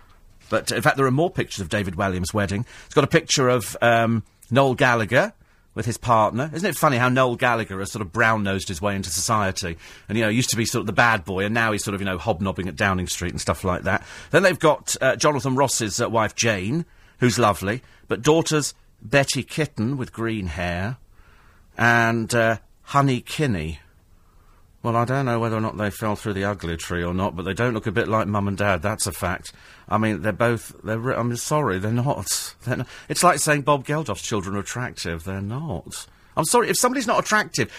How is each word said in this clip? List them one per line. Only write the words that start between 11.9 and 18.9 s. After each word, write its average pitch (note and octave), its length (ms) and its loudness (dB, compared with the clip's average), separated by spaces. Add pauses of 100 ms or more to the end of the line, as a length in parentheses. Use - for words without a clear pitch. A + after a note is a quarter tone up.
of, F#2+ 60 -4
you G2+ 40 -4
know, F#2+ 140 -4
hobnobbing F#2+ 480 -2
at G2 80 -8
Downing F#2 320 0
Street F2+ 240 -6
and E2 100 -6
stuff - 220 -2
like F2+ 200 -2
that. F#2+ 220 -2 (280)
Then E3+ 100 6
they've F#3 160 4
got, - 420 2
uh, C3 140 4
Jonathan C#3 400 0
Ross's, B2 460 0
uh, A2 80 0
wife, G#2+ 260 0
Jane, A2+ 500 -2 (360)
who's B2 180 4
lovely, G#2+ 440 2 (260)
but G2+ 120 -4
daughters D3+ 540 2 (260)